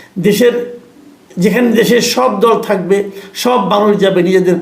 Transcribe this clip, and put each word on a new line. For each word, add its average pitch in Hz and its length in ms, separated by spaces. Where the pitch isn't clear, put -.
দেশের, 240 600
যেখানে 220 340
দেশের 220 280
সব 226 400
দল 220 220
থাকবে, 196 420
সব 247 240
মানুষ 208 380
যাবে 185 260
নিজেদের 180 400